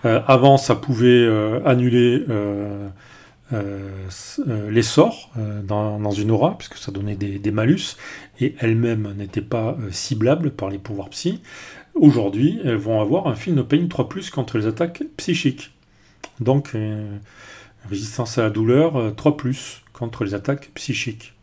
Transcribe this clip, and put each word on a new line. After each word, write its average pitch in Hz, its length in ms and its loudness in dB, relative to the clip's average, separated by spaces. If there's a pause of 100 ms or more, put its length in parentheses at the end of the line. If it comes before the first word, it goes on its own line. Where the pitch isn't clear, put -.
Euh, 113 200 4
avant, 135 300 8
ça - 180 2
pouvait, 123 340 2
euh, 117 580 4
annuler, 123 640 4
euh, 101 580 -4 (640)
euh, 98 560 -8
s-, - 400 -12
euh, 107 220 -4
les 113 120 4
sorts, - 560 2
euh, 104 240 -6
dans, 104 380 -2
dans 104 100 -2
une 104 200 -2
aura, 139 280 2
puisque - 180 -16
ça - 140 -12
donnait 101 260 -6
des, 98 220 -6
des 104 120 -2
malus, 117 460 0 (440)
et 120 180 -2
elles-mêmes 113 580 0
n'étaient 101 240 -8
pas, 117 400 -4
euh, 101 100 -8
ciblables 131 600 0
par - 180 -8
les 101 100 -8
pouvoirs 98 320 -10
psy. - 320 -6 (520)
Aujourd'hui, 131 680 4
elles 120 120 0
vont 107 240 0
avoir 143 280 0
un 113 60 0
Feel 170 200 -4
No 131 100 2
Pain 170 240 2
trois - 200 -2
plus - 220 -10
contre 120 280 -4
les 107 80 -2
attaques 170 360 -4 (140)
psychiques. - 560 -2 (680)
Donc, 135 340 0
euh, 107 420 -6 (720)
résistance 110 500 -6
à 117 40 2
la 107 80 2
douleur, 127 460 2
euh, 113 140 0
trois - 260 0
plus - 460 -6 (100)
contre 113 300 -8
les 101 120 -4
attaques 139 400 -6
psychiques. - 680 -8